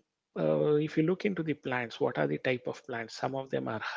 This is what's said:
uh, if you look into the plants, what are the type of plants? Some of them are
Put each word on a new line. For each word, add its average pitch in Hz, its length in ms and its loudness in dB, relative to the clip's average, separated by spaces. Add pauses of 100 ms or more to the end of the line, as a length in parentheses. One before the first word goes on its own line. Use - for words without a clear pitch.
(380)
uh, 151 360 4
if 151 220 0
you 160 80 6
look 180 200 0
into 180 180 0
the 156 120 -2
plants, 123 440 -4
what 135 200 0
are 147 100 4
the 147 100 0
type 127 280 0
of - 180 -6
plants? 117 320 -8
Some 131 180 -2
of 135 160 -6
them 131 180 -2
are 110 140 -2 (140)